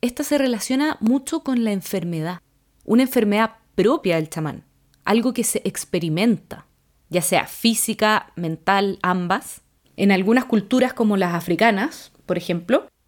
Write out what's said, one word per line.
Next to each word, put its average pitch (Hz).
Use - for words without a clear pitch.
esta 247
se 294
relaciona 269
mucho 277
con 247
la 214
enfermedad, 175
una 233
enfermedad 226
propia 196
del 156
chamán, 156
algo 233
que 247
se -
experimenta, 180
ya 175
sea -
física, -
mental, 190
ambas. 180
En 202
algunas 214
culturas 254
como 208
las 180
africanas, 196
por 180
ejemplo, 175